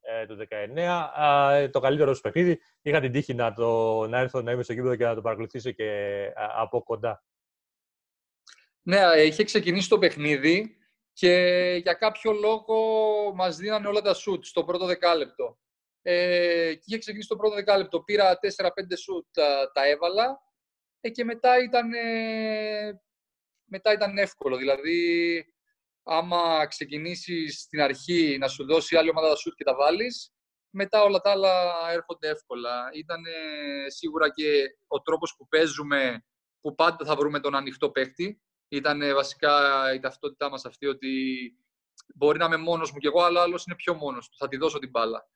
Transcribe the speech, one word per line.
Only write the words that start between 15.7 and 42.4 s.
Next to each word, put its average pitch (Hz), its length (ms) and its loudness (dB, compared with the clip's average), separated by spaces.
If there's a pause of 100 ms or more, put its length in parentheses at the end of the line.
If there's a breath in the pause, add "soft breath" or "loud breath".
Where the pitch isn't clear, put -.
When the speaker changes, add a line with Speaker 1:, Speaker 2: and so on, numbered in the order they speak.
Speaker 2:
Ε, 175 720 0
και 156 120 -14
είχε 220 120 -6
ξεκινήσει 214 320 -12
το 220 60 0
πρώτο 208 200 0
δεκάλεπτο. 196 480 2
Πήρα 196 340 4
τέσσερα-πέντε 185 580 -2
σουτ, 175 360 -10
τα, 139 420 2
τα 139 140 2
έβαλα. 185 520 0 (600)
Ε, 233 100 -8
και 226 140 -6
μετά 247 400 4
ήταν, 233 300 0
ε, 220 1080 -4 (680)
μετά 202 220 0
ήταν 202 260 0
εύκολο. 139 400 -2
Δηλαδή, 170 880 0 (600)
άμα 165 600 0
ξεκινήσεις 156 920 -8
στην 151 200 -6
αρχή 143 580 0
να 135 80 -2
σου 135 180 -6
δώσει 160 300 0
άλλη 160 140 6
ομάδα 160 180 0
τα 151 80 4
σουτ - 200 -10
και - 80 -14
τα 131 120 2
βάλεις, 180 580 -2 (360)
μετά 196 340 2
όλα 202 160 4
τα 202 120 2
άλλα 185 420 2 (180)
έρχονται 165 380 -6
εύκολα. 123 640 -6
Ήτανε 165 380 -12 (560)
σίγουρα 156 420 -2
και 147 480 0 (100)
ο 143 140 -4
τρόπος 160 360 -4
που - 100 -20
παίζουμε, 143 800 0 (360)
που 143 140 -8
πάντα 165 300 2
θα 151 100 2
βρούμε 147 240 0
τον 139 160 -2
ανοιχτό 139 360 -4
παίκτη. 170 500 -6 (260)
Ήτανε 143 460 -2
βασικά 139 400 0 (400)
η 131 60 -4
ταυτότητά 139 500 -8
μας 131 160 -12
αυτή, 127 200 -14
ότι 135 240 -4 (1080)
μπορεί 147 220 2
να 170 80 2